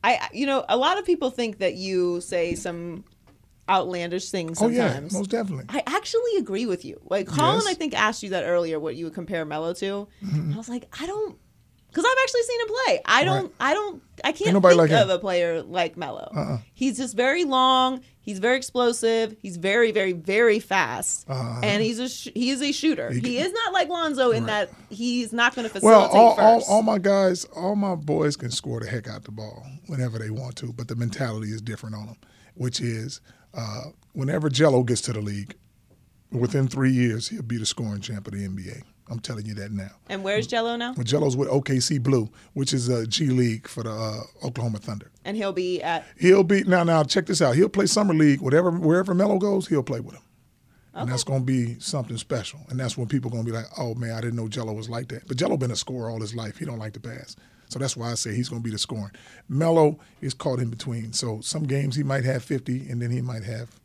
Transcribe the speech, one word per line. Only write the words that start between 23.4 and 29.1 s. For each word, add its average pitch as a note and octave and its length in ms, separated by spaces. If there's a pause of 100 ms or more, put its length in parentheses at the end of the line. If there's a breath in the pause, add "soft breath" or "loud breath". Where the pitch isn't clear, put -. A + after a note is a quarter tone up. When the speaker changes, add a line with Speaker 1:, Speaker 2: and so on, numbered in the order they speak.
Speaker 1:
is F#4 60
not A4+ 200
like F4 140
Lonzo D4 440
in A3+ 140
Speaker 2:
Right. G#3 220
Speaker 1:
that - 20 (200)
he's A#3+ 440
not A#3 220
gonna A3+ 140 (120)
Speaker 2:
Well, G#3+ 280
Speaker 1:
facilitate - 60
Speaker 2:
all, A3 240
all, A3 200
Speaker 1:
first. F#3 100
Speaker 2:
all G#3 140
my G#3+ 160
guys, F#3+ 460 (100)
all F#3 200
my G3+ 200
boys D3+ 400
can A#2+ 160
score A#2+ 280
the G#2+ 80
heck A2+ 200
out G#2+ 180